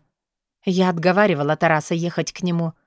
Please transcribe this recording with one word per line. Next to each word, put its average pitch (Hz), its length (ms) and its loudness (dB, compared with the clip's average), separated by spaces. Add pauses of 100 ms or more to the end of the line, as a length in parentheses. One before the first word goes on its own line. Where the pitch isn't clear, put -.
(640)
Я 185 260 2
отговаривала 170 680 0
Тараса 160 360 0
ехать 170 380 -4
к - 100 -12
нему, 170 320 -2 (140)